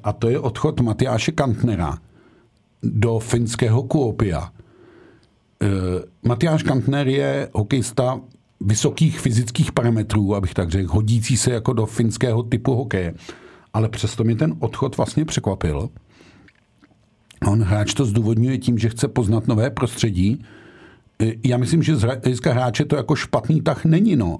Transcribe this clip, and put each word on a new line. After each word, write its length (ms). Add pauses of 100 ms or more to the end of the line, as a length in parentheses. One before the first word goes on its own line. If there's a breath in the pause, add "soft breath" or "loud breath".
a 80
to 160
je 100
odchod 420
Matyáše 520
Kantnera 680 (840 soft breath)
do 360
finského 640
Kuopia. 680 (1120 loud breath)
Eh, 60 (600)
Matyáš 340
Kantner 460
je 440
hokejista 680 (400)
vysokých 600
fyzických 520
parametrů, 600
abych 200
tak 160
řekl, 220
hodící 440
se 160
jako 200
do 140
finského 560
typu 320
hokeje. 400 (580 loud breath)
Ale 160
přesto 360
mě 120
ten 220
odchod 380
vlastně 280
překvapil. 640 (1600 loud breath)
On, 160
hráč, 320
to 100
zdůvodňuje 540
tím, 200
že 100
chce 200
poznat 400
nové 220
prostředí. 720 (800 loud breath)
Eh, 100 (120)
já 120
myslím, 260
že 140
z 80
hra-, 180
hlediska 300
hráče 320
to 120
jako 200
špatný 460
tah 220
není, 320
no, 240